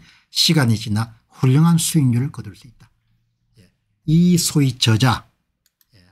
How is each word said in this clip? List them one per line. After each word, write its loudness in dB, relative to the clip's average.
시간이 0
지나 -6
훌륭한 2
수익률을 -2
거둘 -18
수 -20
있다. -20
예. -20
이 2
소위 -2
저자, 0
예, -20